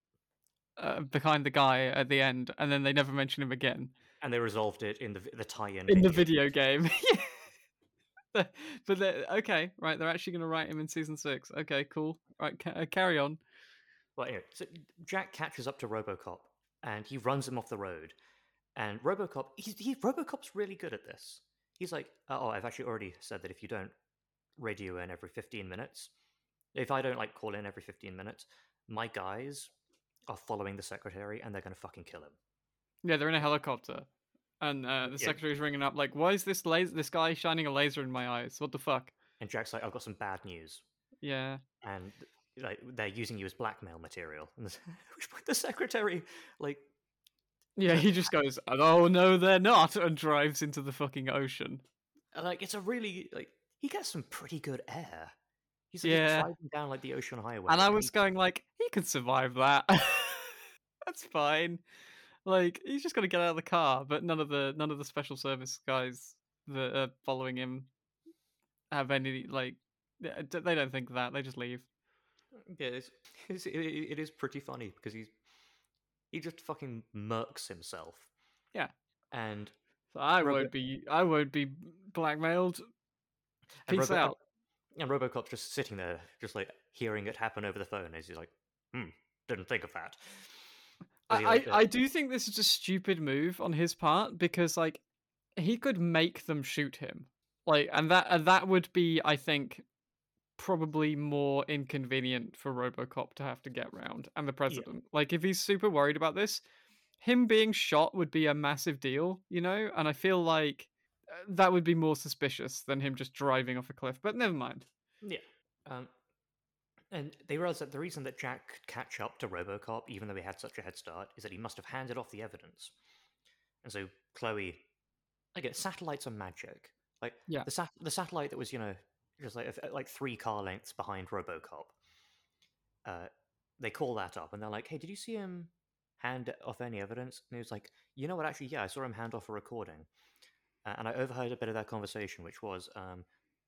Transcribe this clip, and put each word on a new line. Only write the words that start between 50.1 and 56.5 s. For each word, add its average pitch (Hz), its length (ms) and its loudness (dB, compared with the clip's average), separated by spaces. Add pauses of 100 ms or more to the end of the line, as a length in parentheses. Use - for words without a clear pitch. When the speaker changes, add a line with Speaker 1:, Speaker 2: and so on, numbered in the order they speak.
Speaker 1:
drives 147 460 4
into 147 200 -4
the 135 120 -6
fucking 135 360 -4
ocean. 135 520 -2 (600)
Speaker 2:
Like, 180 220 -4
it's 190 120 -8
a 208 60 -6
really, 202 520 -4
like, - 160 -10 (320)
he 285 80 -4
gets 381 180 -6
some 151 160 -6
pretty - 380 -10
good 135 260 -6
air. 85 440 -12 (600)
He's, 170 140 -6
like, 160 60 6
Speaker 1:
Yeah. 156 320 6
Speaker 2:
driving 165 280 -6